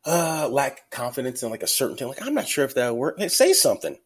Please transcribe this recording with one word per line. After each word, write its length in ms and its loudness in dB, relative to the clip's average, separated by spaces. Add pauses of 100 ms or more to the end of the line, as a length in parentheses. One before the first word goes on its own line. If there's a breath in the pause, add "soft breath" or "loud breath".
uh, 440 0
lack 420 -2
confidence 520 -6
in, 60 -4
like, 140 -6
a 40 -4
certain 300 0
thing, 100 -6
like, 180 -10
"I'm 80 -2
not 140 -2
sure 180 0
if 100 -8
that'll 200 2
work," 240 -2
hey, 80 -2
say 260 6
something. 520 2